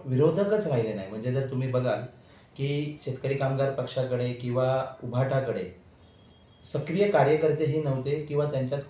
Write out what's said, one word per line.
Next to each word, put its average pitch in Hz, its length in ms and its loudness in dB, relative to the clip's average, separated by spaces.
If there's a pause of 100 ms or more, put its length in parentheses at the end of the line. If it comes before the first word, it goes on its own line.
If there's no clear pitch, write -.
विरोधकच 170 600 4
राहिले 117 260 0
नाही. 95 160 -6
म्हणजे 110 240 -4
जर 131 180 -2
तुम्ही 131 180 -2
बघाल 123 340 0 (540)
की 143 480 -4
शेतकरी 135 300 -4
कामगार 135 380 0
पक्षाकडे 123 600 -2
किंवा 127 520 0 (200)
उभाटाकडे 117 720 -2 (960)
सक्रिय 175 380 2
कार्यकर्तेही 151 720 4
नव्हते 139 420 -2
किंवा 147 200 0
त्यांच्यात 135 460 -2